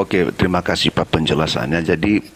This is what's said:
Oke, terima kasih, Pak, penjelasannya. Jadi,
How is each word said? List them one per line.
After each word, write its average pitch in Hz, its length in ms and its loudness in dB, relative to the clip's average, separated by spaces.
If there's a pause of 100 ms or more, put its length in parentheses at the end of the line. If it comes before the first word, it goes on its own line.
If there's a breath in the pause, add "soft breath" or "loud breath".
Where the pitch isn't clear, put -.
Oke, 92 320 0
terima 90 320 0
kasih, - 240 0
Pak, - 240 -2
penjelasannya. 76 720 0
Jadi, 95 400 0 (100)